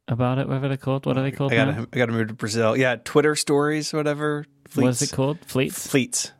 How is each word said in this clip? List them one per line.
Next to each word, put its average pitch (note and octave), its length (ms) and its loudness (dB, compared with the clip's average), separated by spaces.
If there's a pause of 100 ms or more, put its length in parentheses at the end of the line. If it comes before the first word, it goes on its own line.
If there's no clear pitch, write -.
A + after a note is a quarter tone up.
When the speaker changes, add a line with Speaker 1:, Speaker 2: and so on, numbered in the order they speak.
Speaker 1:
about B2 320 0
it? C3+ 80 -2
Whatever C3+ 220 -2
they're C3+ 80 -2
called? C3+ 300 -4
What C3+ 120 0
are C3 40 0
they C3+ 100 -2
called C3+ 200 -2
Speaker 2:
I A#2 40 4
gotta, A2 160 2
Speaker 1:
now? A2+ 200 -4
Speaker 2:
I - 60 -6
gotta A#2+ 140 2
move A2+ 160 0
to A2 60 -8
Brazil. A2+ 420 0
Yeah, B2+ 260 2
Twitter D3+ 320 4
stories, D3 580 0
whatever. D3 540 -2 (280)
Speaker 1:
What B2+ 160 4
is B2 80 0
Speaker 2:
Fleets. - 140 -2
Speaker 1:
it - 40 -6
called? C#3 280 0
Fleets? - 440 -2
Speaker 2:
Fleets. - 520 0